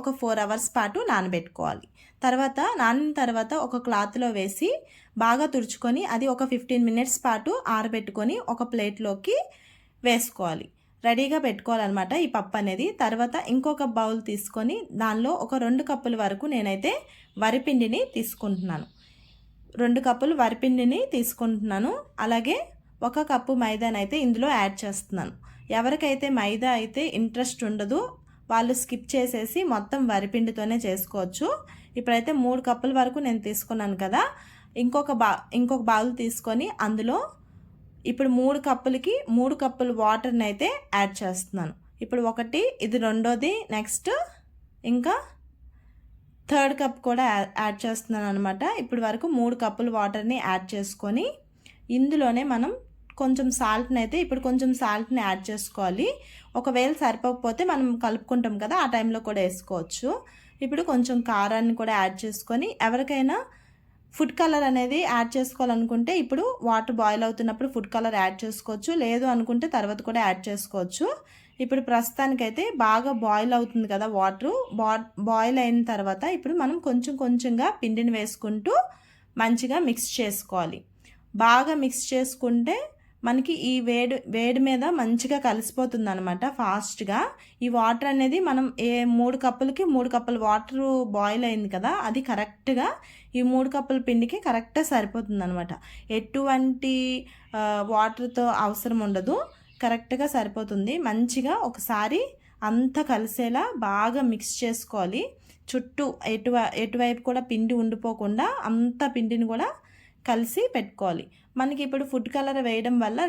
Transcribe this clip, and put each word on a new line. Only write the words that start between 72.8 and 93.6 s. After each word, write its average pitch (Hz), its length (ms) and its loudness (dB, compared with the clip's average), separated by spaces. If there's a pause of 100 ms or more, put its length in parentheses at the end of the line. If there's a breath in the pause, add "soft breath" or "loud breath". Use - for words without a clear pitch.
బాగా 233 280 4 (120)
బాయిల్ 214 340 2
అవుతుంది 233 340 0
కదా 208 160 0 (100)
వాటర్, 196 360 0 (260)
బా-, 220 280 0 (220)
బాయిల్ 226 340 4
అయిన 240 160 4 (100)
తర్వాత 196 320 -2 (140)
ఇప్పుడు 330 260 -4
మనం 285 140 0 (120)
కొంచెం 247 260 0 (100)
కొంచెంగా 247 440 2 (120)
పిండిని 233 380 0
వేసుకుంటూ 214 540 -4 (720 loud breath)
మంచిగా 240 360 2 (100)
మిక్స్ 233 200 -2 (120)
చేసుకోవాలి. 190 600 -4 (640 soft breath)
బాగా 262 380 6
మిక్స్ 254 300 -2
చేసుకుంటే 254 640 0 (500 soft breath)
మనకి 262 260 2 (160)
ఈ - 20 2 (160)
వేడి, 240 280 2 (200)
వేడి 233 320 2
మీద 262 160 2 (160)
మంచిగా 240 380 2 (100)
కలిసిపోతుంది 226 640 0
అనమాట 185 320 -2 (160)
ఫాస్ట్గా. 208 600 -2 (460 loud breath)
ఈ - 100 0
వాటర్ 233 360 2
అనేది 269 260 2 (100)
మనం 262 180 2 (200)
ఏ 240 180 2 (140)
మూడు 247 260 4
కప్పులకి 262 400 0 (120)
మూడు 247 180 2
కప్పుల 240 320 0
వాటర్ 220 400 0 (320)
బాయిల్ 208 320 2
అయింది 214 260 -2
కదా, 208 160 0 (160)
అది 233 220 -2
కరెక్ట్గా 240 580 -2 (500 loud breath)
ఈ 247 40 2 (100)
మూడు 262 240 2